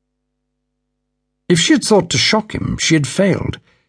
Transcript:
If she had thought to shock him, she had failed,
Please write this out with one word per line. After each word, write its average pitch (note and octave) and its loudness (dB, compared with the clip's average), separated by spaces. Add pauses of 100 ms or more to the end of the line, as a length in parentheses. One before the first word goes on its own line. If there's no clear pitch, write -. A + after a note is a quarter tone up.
(1500)
If F3 2
she - 2
had C4+ 2
thought G3 2
to - -2 (120)
shock G#3+ -2
him, - -4
she - 0
had D3 0
failed, - -2 (300)